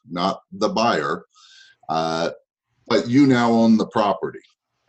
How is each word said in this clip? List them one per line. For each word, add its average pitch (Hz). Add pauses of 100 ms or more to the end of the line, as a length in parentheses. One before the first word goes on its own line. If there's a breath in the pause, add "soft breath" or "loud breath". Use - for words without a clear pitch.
not 87 (100)
the 98
buyer. 90 (640 soft breath)
Uh, 80 (560)
but 117
you 135
now 120
own 113
the 101
property. 98 (480)